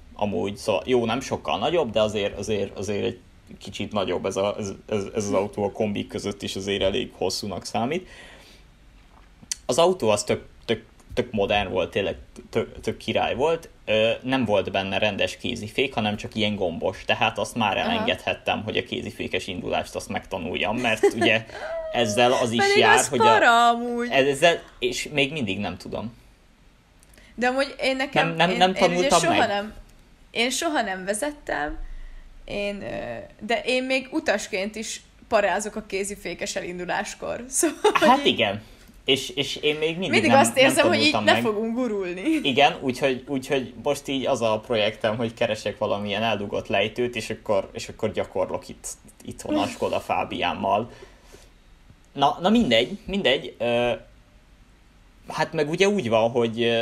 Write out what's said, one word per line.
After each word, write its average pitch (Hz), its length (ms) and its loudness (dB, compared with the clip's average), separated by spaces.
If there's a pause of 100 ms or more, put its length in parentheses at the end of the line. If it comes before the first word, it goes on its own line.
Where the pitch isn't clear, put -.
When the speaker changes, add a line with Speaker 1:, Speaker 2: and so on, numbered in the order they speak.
(160)
Speaker 1:
amúgy. 101 420 -2
Szóval - 280 0
jó, 123 200 2
nem 117 160 0
sokkal 87 380 -4
nagyobb, 147 320 0
de 110 100 2
azért, 104 360 0
azért, 101 400 -2
azért 104 280 -2
egy 104 140 -4 (400)
kicsit - 320 -8
nagyobb 90 340 -2
ez 95 100 -2
a, 98 240 0
ez, 104 100 -6 (200)
ez, 104 140 -2 (120)
ez 107 100 -2
az 101 80 -2
autó 101 300 0
a 98 80 -2
kombik 104 360 -2
között 98 340 -6
is 104 140 -6
azért 98 280 -2
elég 98 340 -2
hosszúnak 92 480 -4
számít. 143 420 -4 (1600)
Az - 120 0
autó 170 320 4
az 104 140 2
tök, - 220 -2 (200)
tök, 110 200 -2 (280)
tök - 180 -4
modern 101 400 0
volt, 87 200 0
tényleg 92 260 -2 (320)
tök, - 320 -4
tök 110 160 -6
király 95 380 -2
volt. 165 340 -2 (160)
Ö, 110 260 2 (100)
nem 131 240 0
volt 98 260 2
benne 98 260 -2
rendes 98 400 0
kézifék, 117 560 -4
hanem 107 240 -2
csak - 180 -10
ilyen 107 200 0
gombos. 87 500 -4
Tehát 110 320 0
azt - 180 -4
már 107 220 0
Speaker 2:
Aha. 80 120 0
Speaker 1:
elengedhettem, 92 760 -2
hogy 104 140 -4
a 107 60 -2
kézifékes 95 640 -6
indulást 85 480 -6
azt 87 140 -8
megtanuljam, 92 680 -4
mert 120 360 2
ugye 113 320 2 (480)
ezzel 120 380 4
az 127 200 2
is 117 80 0
Speaker 2:
Pedig 202 180 4
Speaker 1:
jár, 113 200 6
Speaker 2:
az 127 100 2
Speaker 1:
hogy 131 120 0
a - 40 6
Speaker 2:
para 240 440 6
amúgy. 240 440 0
Speaker 1:
ezzel, 139 500 4 (180)
és 123 340 -2
még 139 180 2
mindig 104 280 -2
nem 92 180 -4
tudom. - 360 -8 (1200)
Speaker 2:
De 240 120 2
amúgy 269 340 0
én 262 140 0
nekem, 262 320 0
Speaker 1:
Nem, 165 80 -4
nem, 165 140 4
Speaker 2:
én, 185 80 0
Speaker 1:
nem 185 120 6
Speaker 2:
én 190 60 -2
ugye 190 120 4
Speaker 1:
tanultam 175 320 6
Speaker 2:
soha - 180 2
Speaker 1:
meg. 233 100 4
Speaker 2:
nem, 202 260 -2 (580)
én 240 180 0
soha 302 320 -2
nem 190 240 -4
vezettem, 196 720 -4 (680)
én, 202 360 -6
ö, 113 360 -8 (280)
de 226 200 0
én 254 180 0
még 262 280 -2
utasként 214 640 -2
is - 260 -10 (260)
parázok 208 480 0
a 214 100 -8
kézifékes 190 680 -6
elinduláskor. 180 920 -6
<laughs> 262 40 -18
Szóval, 330 440 2
Speaker 1:
Hát - 160 6
Speaker 2:
hogy 269 100 8
így 277 140 -2
Speaker 1:
igen. 104 280 0 (440)
És, 131 240 0
és 135 260 -4
én 151 200 0
még 156 160 -2
mindig 170 180 -4
Speaker 2:
mindig 320 200 4
Speaker 1:
nem, 269 100 8
Speaker 2:
azt - 180 4
érzem, 262 180 6
Speaker 1:
nem 294 120 6
Speaker 2:
hogy - 180 4
így 302 60 6
Speaker 1:
tanultam 302 240 4
Speaker 2:
le 233 60 2
Speaker 1:
meg. 233 100 0
Speaker 2:
fogunk 226 240 -2
gurulni. 202 460 -2 (220)
Speaker 1:
Igen, 139 380 6
úgyhogy, 131 460 0
úgyhogy 135 460 -2 (100)
most 143 240 -2
így 135 180 -2
az 123 160 0
a 110 180 2
projektem, 110 580 0
hogy 113 160 -2
keresek 107 440 -2
valamilyen 104 460 -2
eldugott 104 440 -2
lejtőt, 110 480 0
és 110 140 -6
akkor, 107 440 -2
és - 160 -10
akkor 107 220 -4
gyakorlok - 580 -4
itt, - 180 -16 (380)
itthon - 320 -4
a 98 100 0
Skoda 95 320 -2
Fábiámmal. 92 920 -2 (1200)
Na, 143 280 4
na 180 80 4
mindegy, 175 560 4
mindegy. 170 520 0
Ö, 120 340 0 (1400)
hát - 260 -4
meg 151 160 0
ugye 170 180 4
úgy 196 220 0
van, 113 220 4
hogy, 117 300 0
ö, 117 200 2